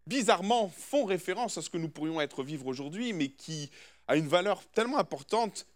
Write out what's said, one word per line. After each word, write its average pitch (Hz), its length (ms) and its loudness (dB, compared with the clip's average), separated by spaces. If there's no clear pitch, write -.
bizarrement, 208 640 4
font 269 360 0
référence 190 540 -2
à 156 40 -6
ce - 80 -10
que 175 80 -4
nous 160 100 -2
pourrions 156 320 -2
être 143 220 -2
vivre 135 240 -6
aujourd'hui, 147 460 -4
mais 147 180 0
qui 151 400 -10
a 131 100 4
une 156 120 2
valeur 180 420 2
tellement 247 280 0
importante, « 202 760 -2